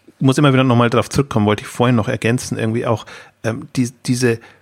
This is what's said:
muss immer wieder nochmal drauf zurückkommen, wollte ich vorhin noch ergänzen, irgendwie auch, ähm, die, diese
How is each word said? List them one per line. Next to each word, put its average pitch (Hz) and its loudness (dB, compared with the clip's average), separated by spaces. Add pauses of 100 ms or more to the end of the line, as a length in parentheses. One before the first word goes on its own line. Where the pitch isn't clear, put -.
(200)
muss 131 2
immer 143 4
wieder 131 4
nochmal 120 4
drauf 117 0
zurückkommen, 110 0
wollte 107 2
ich - -14
vorhin 123 0
noch 107 0
ergänzen, 117 -2
irgendwie 113 -4
auch, 117 -2 (380)
ähm, - -6
die, 127 -2 (160)
diese 123 0 (220)